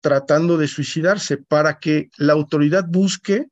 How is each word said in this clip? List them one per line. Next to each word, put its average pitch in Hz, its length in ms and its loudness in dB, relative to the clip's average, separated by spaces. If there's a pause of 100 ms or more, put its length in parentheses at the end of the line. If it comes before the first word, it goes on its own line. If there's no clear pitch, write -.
tratando 151 560 0
de 151 100 0
suicidarse 160 680 -2
para 151 420 -2
que 151 380 -2
la 147 160 2
autoridad 151 540 0
busque 196 640 -2